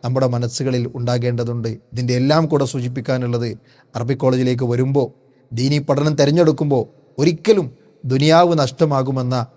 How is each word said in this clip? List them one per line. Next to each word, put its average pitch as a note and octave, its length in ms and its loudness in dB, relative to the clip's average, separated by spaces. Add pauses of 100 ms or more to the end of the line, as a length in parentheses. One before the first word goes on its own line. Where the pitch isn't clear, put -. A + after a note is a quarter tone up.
നമ്മുടെ B2+ 240 0
മനസ്സുകളിൽ B2 560 -2 (120)
ഉണ്ടാകേണ്ടതുണ്ട്. A#2+ 720 -2 (200)
ഇതിൻ്റെ B2 260 -4
എല്ലാം C#3+ 320 2
കൂടെ C#3 200 0
സൂചിപ്പിക്കാനുള്ളത്, B2 840 -4 (460)
അറബിക് A#2+ 220 -4
കോളേജിലേക്ക് B2+ 460 0
വരുമ്പോൾ, C3 440 0 (440)
ദീനീ C3+ 280 0
പഠനം C#3+ 360 0
തിരഞ്ഞെടുക്കുമ്പോൾ C#3+ 680 2 (340)
ഒരിക്കലും E3 500 2 (360)
ദുനിയാവ് D#3+ 560 4
നഷ്ടമാകുമെന്ന C3 760 -2 (220)